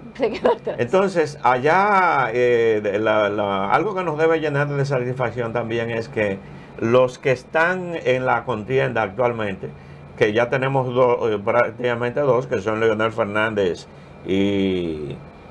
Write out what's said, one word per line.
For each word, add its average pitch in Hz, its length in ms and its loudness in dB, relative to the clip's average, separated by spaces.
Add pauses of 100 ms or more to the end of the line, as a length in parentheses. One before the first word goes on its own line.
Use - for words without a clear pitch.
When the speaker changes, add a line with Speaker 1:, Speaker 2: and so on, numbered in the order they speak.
(140)
Speaker 1:
Se - 160 -2
quedó - 220 -4
atrás. 208 260 -6
Speaker 2:
Entonces, 151 640 0
allá, 156 880 4
eh, 117 500 4
de 104 160 0
la, 107 300 4
la, 101 420 0
algo 165 240 0
que 185 100 -4
nos 156 120 -2
debe 160 240 2
llenar 147 280 0
de 143 180 -2
satisfacción 123 680 -2
también 117 380 -2
es 113 180 -6
que 101 300 -2 (400)
los 123 400 2
que 139 140 0
están 170 600 -2 (100)
en 127 200 2
la 123 200 0
contienda 123 580 -2
actualmente, 107 680 -4 (480)
que 110 160 4
ya 226 160 2
tenemos 131 460 0
do-, 120 400 2
eh, 101 40 -2
prácticamente 120 840 0
dos, 131 260 2
que 123 140 -2
son 110 200 -2
Leonel 110 320 2
Fernández 104 760 -2 (400)
y 92 880 0 (340)